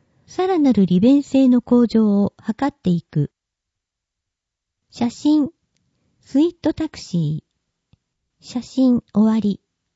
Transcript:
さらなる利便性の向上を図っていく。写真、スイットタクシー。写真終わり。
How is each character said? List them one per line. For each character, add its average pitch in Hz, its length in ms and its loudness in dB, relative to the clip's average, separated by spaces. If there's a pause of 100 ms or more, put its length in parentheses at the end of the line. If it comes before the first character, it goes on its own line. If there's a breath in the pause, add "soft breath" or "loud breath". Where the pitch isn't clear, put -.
(260)
さ 370 200 -4
ら 381 120 0
な 277 140 2
る 196 140 2
利 180 140 0
便 277 220 4
性 269 260 0
の 247 140 2
向 240 240 2
上 208 360 0
を 196 160 -4
図 - 160 -8 (120)
っ 285 60 -6
て - 180 -6
い 170 120 -2
く。 - 280 -6 (1600)
写 240 180 -6
真、 294 420 -2 (720)
ス - 220 -2
イ 349 60 2
ッ 339 120 -4
ト 311 140 -4
タ 320 160 -8
ク - 80 -20
シ 156 440 -6
ー。 - 1040 -20
写 247 140 -10
真 247 420 0 (120)
終 208 80 2
わ 220 180 0
り。 202 220 -6 (340)